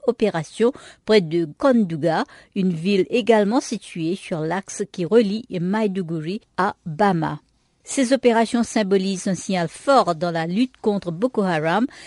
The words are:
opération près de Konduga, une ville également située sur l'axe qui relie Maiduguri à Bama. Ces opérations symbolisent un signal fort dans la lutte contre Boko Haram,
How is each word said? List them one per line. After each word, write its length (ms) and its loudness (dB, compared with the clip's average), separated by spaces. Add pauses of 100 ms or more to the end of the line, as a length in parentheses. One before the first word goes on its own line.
opération 640 0 (320)
près 180 4
de 360 -2
Konduga, 680 2 (280)
une 200 0
ville 360 0
également 500 2
située 560 -6
sur 260 -6
l'axe 500 -6
qui 120 -6
relie 460 2
Maiduguri 920 -4 (160)
à 180 -2 (100)
Bama. 540 0 (480)
Ces 260 0
opérations 500 2
symbolisent 640 -2
un 80 0
signal 320 -4
fort 480 2
dans 160 -4
la 160 -2
lutte 340 -2
contre 300 -2
Boko 320 -2
Haram, 420 0 (220)